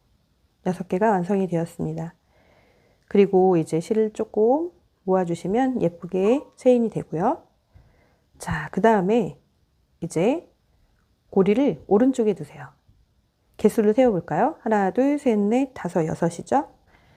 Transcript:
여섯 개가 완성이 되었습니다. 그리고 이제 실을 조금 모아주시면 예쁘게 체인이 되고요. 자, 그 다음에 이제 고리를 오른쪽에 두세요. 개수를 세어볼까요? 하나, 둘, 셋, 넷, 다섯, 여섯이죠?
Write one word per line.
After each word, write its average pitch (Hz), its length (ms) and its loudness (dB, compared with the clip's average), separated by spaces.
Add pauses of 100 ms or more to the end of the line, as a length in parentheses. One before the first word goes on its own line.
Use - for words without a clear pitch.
(640)
여섯 180 240 -6
개가 185 220 0
완성이 190 360 0
되었습니다. 165 680 -6 (920)
그리고 185 480 4
이제 160 240 0
실을 214 320 -2
조금 240 580 0 (340)
모아주시면 190 800 -2
예쁘게 185 640 -2 (120)
체인이 240 320 2
되고요. 190 520 -4 (960)
자, 156 360 -8
그 185 80 -4
다음에 208 580 0 (640)
이제 208 500 -4 (800)
고리를 202 580 2
오른쪽에 214 460 2
두세요. 147 340 -14 (880)
개수를 214 380 2
세어볼까요? 226 640 0
하나, 202 320 0
둘, 277 260 0
셋, 233 220 0
넷, 240 340 0
다섯, 170 320 -4
여섯이죠? 233 640 -2 (500)